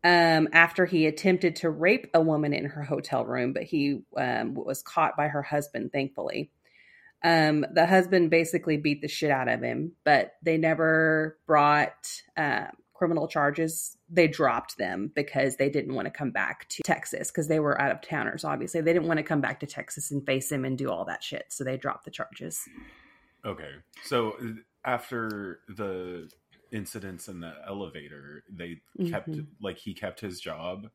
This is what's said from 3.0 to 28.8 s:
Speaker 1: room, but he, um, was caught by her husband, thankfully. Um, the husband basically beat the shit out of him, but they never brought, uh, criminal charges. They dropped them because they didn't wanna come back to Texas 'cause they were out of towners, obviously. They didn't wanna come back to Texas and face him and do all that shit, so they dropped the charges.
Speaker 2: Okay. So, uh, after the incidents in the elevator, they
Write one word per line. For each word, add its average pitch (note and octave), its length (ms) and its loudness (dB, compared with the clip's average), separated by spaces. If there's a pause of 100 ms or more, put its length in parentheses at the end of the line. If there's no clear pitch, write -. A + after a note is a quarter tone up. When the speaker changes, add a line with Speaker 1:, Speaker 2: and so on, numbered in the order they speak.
Speaker 1:
room, B2 280 -2
but - 100 -4
he, C#3+ 380 -2 (160)
um, A#2+ 380 -2
was - 280 -6
caught - 340 0
by D3 120 0
her C#3+ 140 -2
husband, D3 500 -4
thankfully. C#3 580 -6 (720)
Um, D#3 500 4
the E3+ 140 6
husband F3+ 440 6
basically E3 460 2
beat D3 240 0
the D3 80 -8
shit D3+ 220 -2
out C3 180 2
of A#2 140 0
him, B2+ 300 -4 (120)
but C#3+ 380 4
they D#3+ 160 2
never D#3+ 880 2
brought, D3 760 4 (140)
uh, C#3+ 300 -2 (260)
criminal E3 360 0
charges. D#3+ 680 0 (140)
They E3 180 6
dropped C3 480 0
them F#2+ 380 -4
because C3+ 420 0
they C#3 140 2
didn't C#3 240 -2
wanna G#2+ 160 -4
come C3+ 220 -4
back - 380 -4
to - 120 -8
Texas - 480 -4
'cause D3+ 180 -2
they D#3 120 2
were D3 200 2
out C#3 100 2
of - 120 -4
towners, - 420 -4
obviously. D3+ 380 -4
They E3 100 4
didn't E3 160 2
wanna D#3 140 2
come D3+ 180 0
back - 200 -2
to C#3+ 60 -8
Texas - 440 -10
and C#3 160 -4
face C3+ 260 -2
him C3 140 -4
and C3 100 -2
do C3 140 -4
all F2 160 -4
that - 160 -8
shit, - 280 -10
so - 140 -8
they C3 140 -4
dropped - 260 -6
the - 60 -16
charges. - 580 -10 (760)
Speaker 2:
Okay. E2 280 -10 (300)
So, A#2 300 -2
uh, A#2 200 -10 (320)
after A2 840 -6
the F#2 640 -10 (420)
incidents F#2+ 560 -12
in F2+ 120 -14
the E2 140 -14 (120)
elevator, D#2 840 -14
they F2 300 -14 (280)